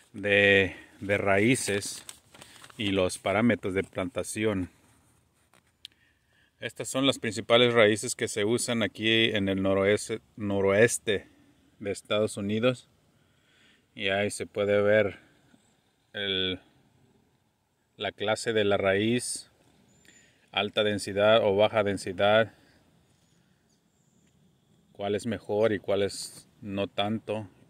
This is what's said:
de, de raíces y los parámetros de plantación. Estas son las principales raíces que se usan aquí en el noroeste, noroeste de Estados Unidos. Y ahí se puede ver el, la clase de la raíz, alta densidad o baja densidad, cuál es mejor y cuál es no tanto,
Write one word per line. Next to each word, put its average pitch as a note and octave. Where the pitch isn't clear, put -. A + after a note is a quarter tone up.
de, G2+
de G2+
raíces G2+
y G#2
los F#2+
parámetros G2+
de F#2+
plantación. F#2+
Estas A#2+
son C3+
las C3
principales A#2
raíces A2
que A#2
se G#2
usan A#2
aquí A2
en G2+
el F#2+
noroeste, G2
noroeste G2+
de G2+
Estados G#2+
Unidos. A2
Y G#2+
ahí G2+
se F#2+
puede G#2
ver G#2
el, F#2+
la G2+
clase A2
de G#2+
la G2+
raíz, G2+
alta G#2
densidad G#2
o G2
baja G#2+
densidad, G2+
cuál G2+
es G2
mejor G#2+
y F#2+
cuál G2
es -
no G2+
tanto, G#2